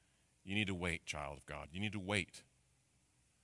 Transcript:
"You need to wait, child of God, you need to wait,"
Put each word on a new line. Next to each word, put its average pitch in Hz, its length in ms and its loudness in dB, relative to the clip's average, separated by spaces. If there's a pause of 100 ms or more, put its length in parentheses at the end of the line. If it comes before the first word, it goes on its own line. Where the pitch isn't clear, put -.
(440)
"You 95 100 -4
need 104 140 4
to 95 80 0
wait, 85 320 0
child 71 320 -4
of - 80 -20
God, 71 240 -6
you 87 80 -6
need 104 140 0
to 107 60 -2
wait," 95 440 0 (1000)